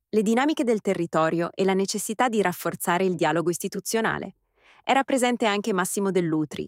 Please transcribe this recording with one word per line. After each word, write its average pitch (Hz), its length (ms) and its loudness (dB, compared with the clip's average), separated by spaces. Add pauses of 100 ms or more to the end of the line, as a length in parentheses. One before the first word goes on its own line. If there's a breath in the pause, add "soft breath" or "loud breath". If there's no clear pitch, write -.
le 214 140 0
dinamiche 269 400 2
del 226 180 0
territorio 165 720 0
e - 100 -2
la 190 120 2
necessità 202 520 -2
di 220 140 0
rafforzare 180 640 0
il 185 80 2
dialogo 160 380 0
istituzionale. 196 840 -4 (460 soft breath)
Era 262 200 2
presente 247 420 0
anche 208 280 0
Massimo 190 360 0
Dell'Utri, 160 580 0